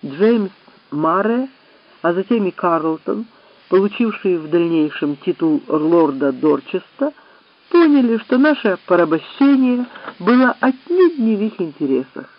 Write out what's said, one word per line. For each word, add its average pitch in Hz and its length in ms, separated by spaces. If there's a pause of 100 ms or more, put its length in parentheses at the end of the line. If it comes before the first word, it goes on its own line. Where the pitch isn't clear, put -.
Джеймс 196 480 (380)
Марре, 202 580 (540)
а 170 100
затем 196 340
и 180 40
Карлтон, 165 760 (420)
получившие 202 680
в 156 100
дальнейшем 156 680
титул 160 520
лорда 151 640
Дорчеста, 151 800 (580)
поняли, 285 480
что 254 200
наше 269 480
порабощение 247 1000 (320)
было 247 420
отнюдь 339 580
не 220 180
в 196 60
их 214 180
интересах. 135 800